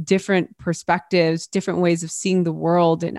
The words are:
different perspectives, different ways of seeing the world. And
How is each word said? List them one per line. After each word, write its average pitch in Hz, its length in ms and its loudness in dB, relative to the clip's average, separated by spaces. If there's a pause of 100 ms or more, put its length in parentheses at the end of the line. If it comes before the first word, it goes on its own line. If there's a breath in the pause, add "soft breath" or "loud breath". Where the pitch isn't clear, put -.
different 190 520 0
perspectives, 170 920 -2
different 185 320 -2
ways 170 240 2
of 160 80 -10
seeing 185 320 0
the 165 80 0
world. 165 500 2
And - 160 -6